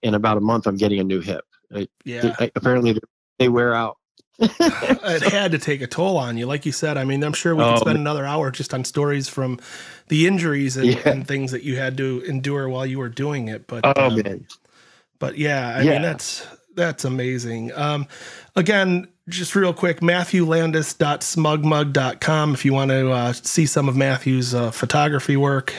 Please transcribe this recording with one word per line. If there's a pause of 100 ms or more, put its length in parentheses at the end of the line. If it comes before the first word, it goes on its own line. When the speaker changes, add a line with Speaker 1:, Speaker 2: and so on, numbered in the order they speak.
Speaker 1:
in
about
a
month,
I'm
getting
a
new
hip. (300)
I, (180)
Speaker 2:
Yeah.
Speaker 1:
I,
apparently (400)
they
wear
out.
<laughs> (320)
Speaker 2:
It
Speaker 1:
So
Speaker 2:
had
to
take
a
toll
on
you.
Like
you
said,
I
mean,
I'm
sure
we
could
Speaker 1:
Oh,
Speaker 2:
spend
Speaker 1:
man.
Speaker 2:
another
hour
just
on
stories
from (520)
the
injuries
and,
Speaker 1:
Yeah.
Speaker 2:
and
things
that
you
had
to
endure
while
you
were
doing
it.
But,
Speaker 1:
Oh, (140)
Speaker 2:
um,
Speaker 1:
man. (720)
Speaker 2:
but
yeah,
I
Speaker 1:
Yeah.
Speaker 2:
mean,
that's, (300)
that's
amazing.
Um, (480)
again, (220)
just
real
quick,
matthew
landis
dot
smugmug
dot
com
if
you
want
to,
uh,
see
some
of
Matthew's,
uh,
photography
work.